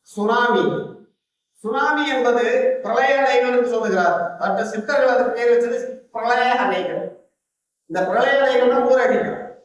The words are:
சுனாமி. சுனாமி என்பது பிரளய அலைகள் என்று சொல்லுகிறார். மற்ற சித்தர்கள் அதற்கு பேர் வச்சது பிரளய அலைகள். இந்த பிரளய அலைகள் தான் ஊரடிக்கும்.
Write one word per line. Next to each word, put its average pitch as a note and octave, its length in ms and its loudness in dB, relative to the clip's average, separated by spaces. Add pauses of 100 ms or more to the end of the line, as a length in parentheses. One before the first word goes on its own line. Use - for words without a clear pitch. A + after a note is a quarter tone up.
சுனாமி. A3+ 960 0 (560)
சுனாமி C#4+ 560 -2
என்பது B3 760 0
பிரளய C4 360 0
அலைகள் B3 380 2
என்று A#3+ 120 2
சொல்லுகிறார். F#3+ 720 -2
மற்ற F#3+ 260 -2
சித்தர்கள் C4 440 0
அதற்கு B3 240 2
பேர் A#3+ 200 0
வச்சது A#3+ 460 -2 (140)
பிரளய A#3+ 400 0
அலைகள். - 800 -4 (560)
இந்த F3+ 200 -2
பிரளய C4+ 340 2
அலைகள் B3 280 4
தான் B3 200 2
ஊரடிக்கும். - 680 0 (100)